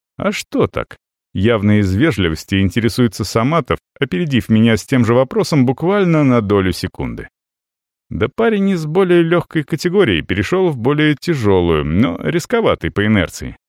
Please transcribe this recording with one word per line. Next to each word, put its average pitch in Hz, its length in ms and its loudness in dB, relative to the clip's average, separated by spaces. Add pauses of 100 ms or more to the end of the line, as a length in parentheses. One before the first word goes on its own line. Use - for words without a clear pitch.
(180)
«А 202 160 -4
что - 340 -4
так?» - 300 -10 (360)
Явно 104 460 2
из 95 140 2
вежливости 98 680 -2
интересуется 113 640 0
Саматов, 127 520 -2 (220)
опередив 143 480 -2
меня 113 300 4
с - 80 -8
тем 123 200 0
же 113 80 2
вопросом 135 520 2
буквально 165 580 0
на 123 180 2
долю 98 300 2
секунды. - 560 -8 (800)
«Да 101 240 -2
парень 214 360 0
из 170 160 -2
более 175 360 2
легкой 165 420 0
категории 165 580 0
перешел 170 480 -2
в 143 80 -4
более 147 380 0
тяжелую, 92 720 0
но 85 360 0
рисковатый 160 720 -2
по 101 140 -2
инерции», 85 520 -2 (120)